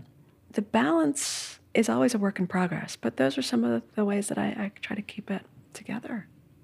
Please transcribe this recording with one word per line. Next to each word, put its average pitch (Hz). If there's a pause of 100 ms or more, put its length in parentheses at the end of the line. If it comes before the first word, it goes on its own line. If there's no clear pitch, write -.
(540)
the 208
balance 285 (160)
is 226
always 247
a -
work 196
in 180
progress. 180
But -
those 269
are 262
some 233
of 240
the, 233 (100)
the 214
ways 202
that -
I, 208
I 208 (100)
try -
to 208
keep -
it 190 (300)
together. 240 (380)